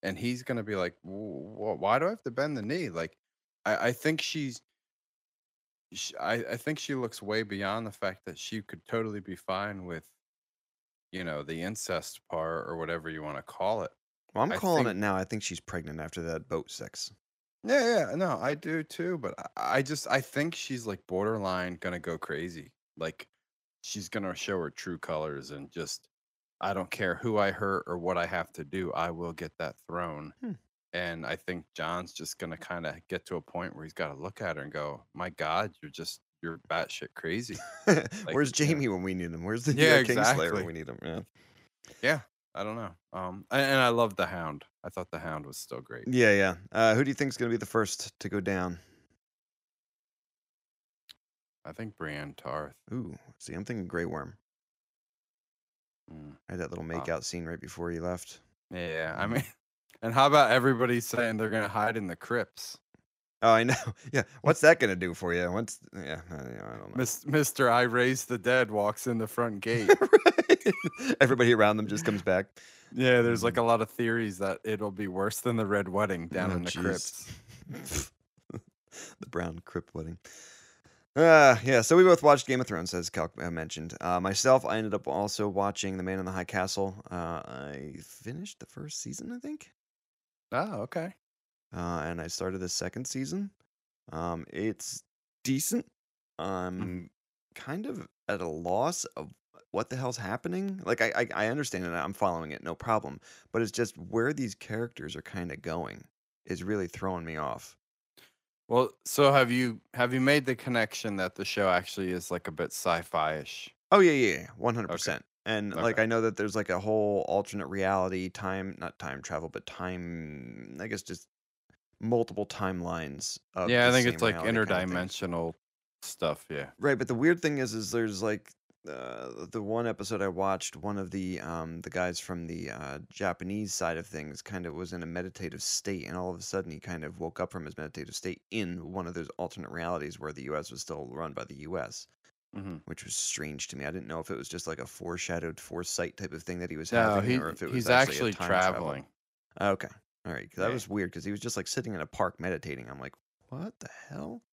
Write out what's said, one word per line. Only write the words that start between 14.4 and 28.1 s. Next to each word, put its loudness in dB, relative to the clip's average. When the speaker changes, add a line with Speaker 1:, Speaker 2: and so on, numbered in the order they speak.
Speaker 2:
I'm 0
Speaker 1:
I -2
Speaker 2:
calling 4
Speaker 1:
think -
Speaker 2:
it 0
now. 2
I 0
think -6
she's -6
pregnant -8
after -8
that -6
boat -4
sex. -10
Speaker 1:
Yeah, 4
yeah, -4
no, 0
I 0
do -4
too, -4
but -6
I, 0
I 0
just, -4
I 2
think -4
she's, -8
like, -6
borderline -2
gonna -6
go -6
crazy. -8
Like, -8
she's -10
gonna -4
show -4
her -4
true -8
colors -6
and -14
just, -8
"I 0
don't -4
care 0
who 0
I 4
hurt -2
or -4
what 0